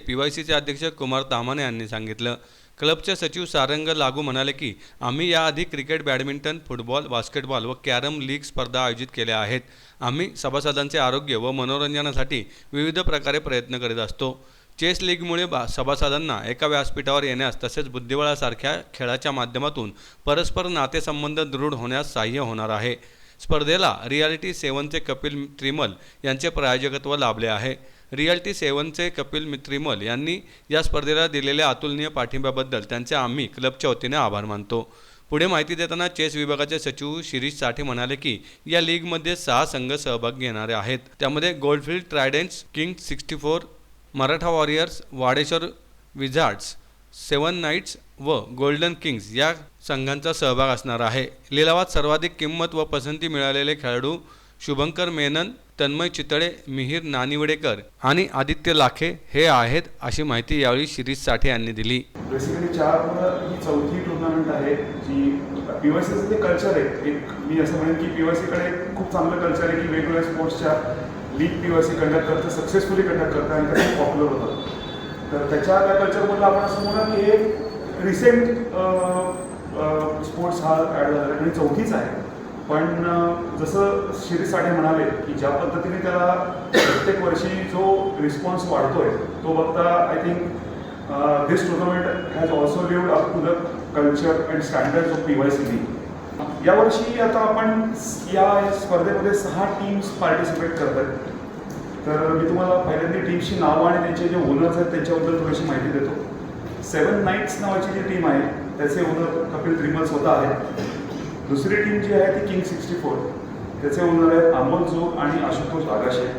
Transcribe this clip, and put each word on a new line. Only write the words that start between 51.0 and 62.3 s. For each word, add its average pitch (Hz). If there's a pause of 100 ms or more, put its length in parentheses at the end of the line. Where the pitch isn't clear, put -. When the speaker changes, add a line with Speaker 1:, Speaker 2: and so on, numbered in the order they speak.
Speaker 1:
लिलावात 165
सर्वाधिक 156
किंमत 160
व 156
पसंती 151
मिळालेले 143
खेळाडू 135 (480)
शुभंकर 151
मेनन, 156 (300)
तन्मय 151
चितळे, 165
मिहिर 135
नानिवडेकर 147 (280)
आणि 160
आदित्य 143
लाखे 160 (120)
हे 147
आहेत, 131 (200)
अशी 139
माहिती 143
यावेळी 131
शिरीष 131
साठे 120
यांनी 113
दिली. 113 (120)
Speaker 2:
Basically 139